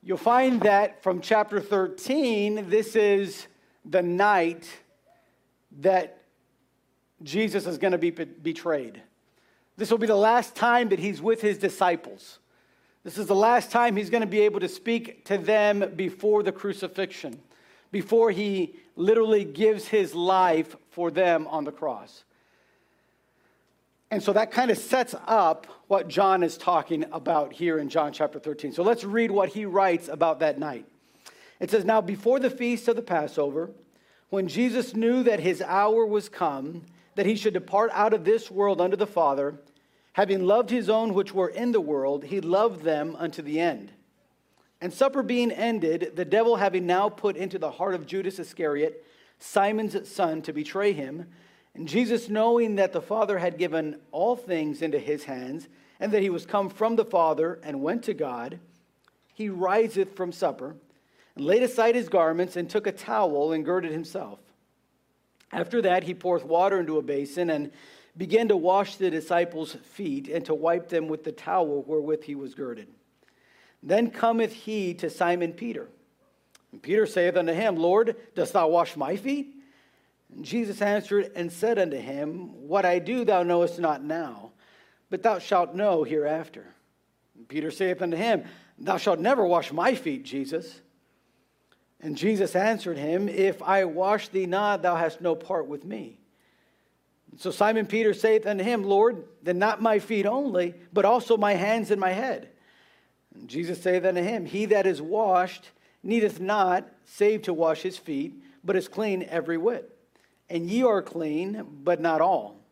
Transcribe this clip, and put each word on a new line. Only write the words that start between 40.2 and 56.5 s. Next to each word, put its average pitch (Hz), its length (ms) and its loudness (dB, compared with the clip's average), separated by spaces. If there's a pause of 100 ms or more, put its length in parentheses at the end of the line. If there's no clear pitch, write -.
loved 208 240 4
his 226 180 0
own 220 240 2
which 185 220 0
were 185 140 2
in 233 240 -2
the 214 80 4
world, 143 440 -2
he 185 160 -4
loved 185 420 2
them 156 360 -2
unto 170 240 -6
the 151 160 -4
end. 131 320 -2 (880)
And 175 140 -8
supper 269 300 0
being 240 260 0
ended, 175 640 -2
the 175 120 -4
devil 226 300 4
having 185 300 0
now 185 220 2
put 208 280 -2
into 180 220 -6
the 156 140 -4
heart 185 220 -4
of 160 120 -8
Judas 190 320 -6
Iscariot, 156 640 -4 (360)
Simon's 208 680 0
son, 160 340 -2
to 160 100 -10
betray 190 400 -2
him, 151 340 -8 (500)
and 160 120 -10
Jesus, 226 400 0
knowing 220 480 2
that 190 160 2
the 170 100 -4
Father 208 340 0
had 175 220 -2
given 156 400 -2 (140)
all 208 240 0
things 160 440 -4
into 156 200 -2
his 151 240 -4
hands, 131 420 -10 (320)
and 208 140 -4
that 208 100 2
he 196 80 0
was 170 160 -6
come 196 240 -2